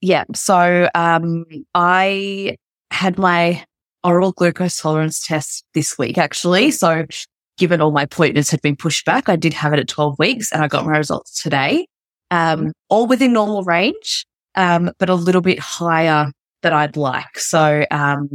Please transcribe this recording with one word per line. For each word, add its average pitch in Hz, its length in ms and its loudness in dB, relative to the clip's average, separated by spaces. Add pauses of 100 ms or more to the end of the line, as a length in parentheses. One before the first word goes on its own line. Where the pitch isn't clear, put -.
Yeah. 180 220 2 (100)
So, 175 640 2
um, 165 500 0 (300)
I 196 840 0 (320)
had 185 280 -2
my 175 460 2 (400)
oral 180 280 2
glucose 175 480 -2
tolerance 156 460 -2
test - 380 -6 (100)
this - 240 -2
week, 123 200 -4
actually. 180 540 2
So 165 340 0 (520)
given 170 240 2
all 151 100 4
my 143 120 0
appointments 147 460 0
had 151 120 0
been 147 140 0
pushed - 300 -4
back, 226 240 0
I 185 60 4
did 160 180 0
have 151 200 -2
it 147 60 2
at - 80 -2
twelve 147 300 -2
weeks 220 340 -2
and 156 120 0
I 147 40 2
got 143 180 -2
my 156 120 0
results - 440 -4
today. 151 440 0 (460)
Um, 165 400 0 (180)
all 226 160 2
within 254 280 2
normal 208 300 0
range, 190 600 -2 (300)
um, 175 420 2
but 180 120 0
a 185 60 4
little 180 260 2
bit 180 180 0
higher 160 720 0 (320)
than 165 100 2
I'd 151 240 0
like. 131 400 -4
So, 151 540 2
um, 143 420 -2